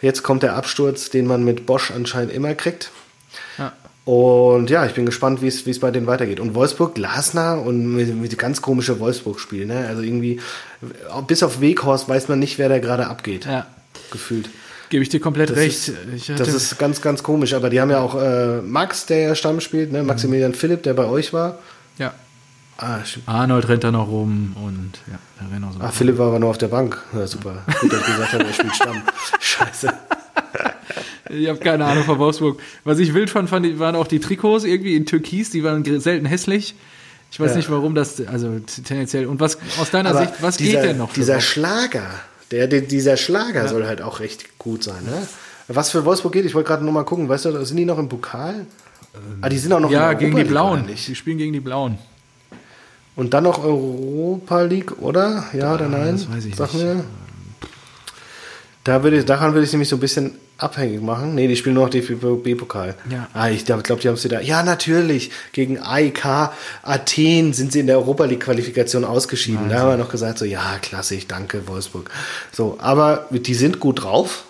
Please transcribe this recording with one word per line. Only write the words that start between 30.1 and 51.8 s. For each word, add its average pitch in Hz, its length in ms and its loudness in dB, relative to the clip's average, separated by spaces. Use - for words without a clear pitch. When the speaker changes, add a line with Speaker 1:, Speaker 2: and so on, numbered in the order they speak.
Speaker 2:
Ich 151 180 0
hab 156 140 -2
keine 156 240 2
Ahnung 143 180 4
von 143 140 2
Wolfsburg. 151 420 2
Was 151 140 2
ich 165 160 4
wild 208 160 4
fand, 190 180 0
fand 180 160 0
ich, 165 140 0
waren 165 180 2
auch 165 100 2
die 156 140 2
Trikots 208 440 2
irgendwie 185 320 2
in 151 100 2
Türkis, 170 420 -2
die 156 160 -2
waren 151 180 0
gr-, 143 180 0
selten 165 260 0
hässlich. 185 480 -2
Ich - 100 -10
weiß 151 120 2
Speaker 1:
Ja. 120 40 2
Speaker 2:
nicht, 156 140 0
warum 151 240 0
das, 143 320 -2
also 117 320 -4
t-, 107 240 -12
tendenziell. 135 440 -4
Und 135 140 -4
was 156 160 0
aus 156 100 -2
deiner 185 200 2
Speaker 1:
Aber 143 100 4
Speaker 2:
Sicht, - 200 0
was 175 180 0
Speaker 1:
dieser, 147 240 4
Speaker 2:
geht 131 80 4
denn 131 80 -2
noch 117 120 -2
für 135 100 -2
Speaker 1:
dieser 131 140 4
Speaker 2:
Bock? 131 80 2
Speaker 1:
Schlager, 175 640 0
der, 123 160 2
der, 135 160 4
dieser 135 340 4
Schlager 185 460 0
Speaker 2:
Ja. 107 60 0
Speaker 1:
soll 110 180 0
halt 110 160 -6
auch - 180 -8
recht - 380 -12
gut 113 260 -6
sein, 92 200 -10
ne? 156 220 -6
Was 135 220 0
für 160 140 2
Wolfsburg 180 300 2
geht, 190 100 4
ich 170 100 -2
wollte 156 140 2
gerade 151 160 0
nur 156 80 0
mal 151 120 2
gucken, 165 260 -2
weißt 139 160 0
du, 147 180 -2
sind 135 140 -4
die 175 80 2
noch 170 120 0
im 147 120 -2
Pokal? 147 560 -8
Ah, 131 80 -2
die 135 100 0
sind 151 140 2
auch 170 80 6
noch 139 100 4
Speaker 2:
Ja, 151 200 6
Speaker 1:
in 156 80 2
der - 0 -
Speaker 2:
gegen 151 140 4
die 156 40 4
Speaker 1:
Europa 156 60 4
League, - 80 2
Speaker 2:
Blauen. 156 300 4
Speaker 1:
oder 101 100 -4
nicht? 104 180 -8
Speaker 2:
Die 131 60 -6
spielen 160 240 -6
gegen 151 160 -2
die 143 60 -2
Blauen. 131 360 -4